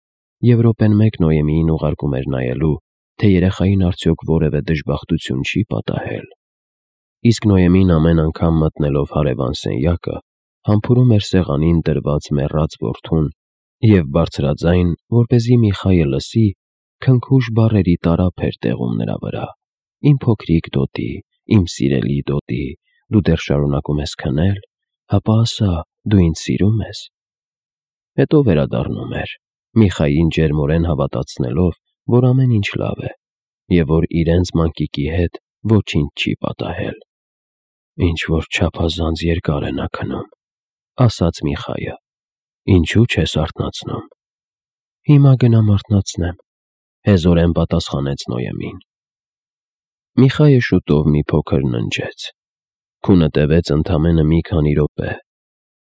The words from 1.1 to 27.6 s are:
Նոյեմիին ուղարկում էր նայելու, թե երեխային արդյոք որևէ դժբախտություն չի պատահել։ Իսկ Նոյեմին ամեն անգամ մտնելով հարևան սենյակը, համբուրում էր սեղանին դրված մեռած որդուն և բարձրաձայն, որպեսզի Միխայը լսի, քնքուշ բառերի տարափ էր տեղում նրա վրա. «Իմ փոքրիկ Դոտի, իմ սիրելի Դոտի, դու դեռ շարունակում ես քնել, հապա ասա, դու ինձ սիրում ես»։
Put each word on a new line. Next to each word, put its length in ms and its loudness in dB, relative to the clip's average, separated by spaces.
Նոյեմիին 520 2
ուղարկում 480 -2
էր 100 -6
նայելու, 460 -2
թե 120 4
երեխային 560 2
արդյոք 400 -2
որևէ 340 0
դժբախտություն 800 -4
չի 240 -4
պատահել։ 640 -6
Իսկ 240 2
Նոյեմին 480 4
ամեն 260 2
անգամ 380 0
մտնելով 560 -2
հարևան 400 -2
սենյակը, 640 -4
համբուրում 500 2
էր 100 0
սեղանին 540 0
դրված 520 -2
մեռած 500 -2
որդուն 520 -4
և 240 6
բարձրաձայն, 800 0
որպեսզի 460 2
Միխայը 500 2
լսի, 400 0
քնքուշ 500 2
բառերի 460 2
տարափ 480 0
էր 120 -4
տեղում 380 -4
նրա 240 -4
վրա. 280 -8
«Իմ 120 4
փոքրիկ 560 0
Դոտի, 380 -4
իմ 200 2
սիրելի 560 -2
Դոտի, 420 -4
դու 100 4
դեռ 220 0
շարունակում 580 -2
ես 140 -8
քնել, 400 -2
հապա 260 2
ասա, 380 0
դու 220 4
ինձ 160 0
սիրում 400 0
ես»։ 220 -10